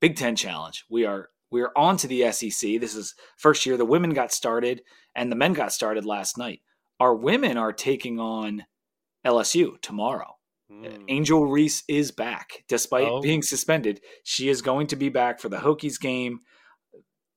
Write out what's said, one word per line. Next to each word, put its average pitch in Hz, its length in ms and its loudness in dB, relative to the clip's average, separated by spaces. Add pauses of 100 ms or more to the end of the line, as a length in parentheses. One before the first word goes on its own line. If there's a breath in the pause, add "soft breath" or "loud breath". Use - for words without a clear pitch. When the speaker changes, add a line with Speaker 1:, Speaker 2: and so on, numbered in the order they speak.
Speaker 1:
Big 165 160 2
Ten 117 200 -2
Challenge. 82 540 -8
We 113 160 0
are, 98 240 -8 (200)
we 120 120 0
are 123 140 -4
on 170 220 6
to 127 100 -4
the 123 160 2
S 113 180 0
E 110 80 -6
C. 107 280 -2
This 110 160 -6
is 107 200 -10 (240 soft breath)
first 151 280 4
year. 127 120 2
The 120 80 4
women 165 240 2
got 131 220 -2
started 120 500 -2 (320 soft breath)
and 123 180 -4
the 113 40 -2
men 165 180 2
got 117 180 -2
started 110 320 -2
last 101 340 -4
night. 120 220 -10 (380)
Our 127 160 6
women 143 440 2
are 110 140 0
taking 123 480 -4
on 110 440 -6 (600)
L 120 160 6
S - 160 0
U 175 260 4
tomorrow. 110 560 -6 (320)
Speaker 2:
Mm. 104 380 -18
Speaker 1:
Angel 147 360 4
Reese 147 440 2
is 147 240 0
back. - 560 -8
Despite 123 400 2
Speaker 2:
Oh. 127 120 -2
Speaker 1:
being 151 220 2
suspended, 127 580 -2 (220 loud breath)
she - 260 -2
is 127 140 2
going 131 240 0
to 147 100 -4
be 139 120 0
back 123 320 0
for - 80 -8
the - 80 -4
Hokies 151 440 0
game. 127 400 -4 (960 soft breath)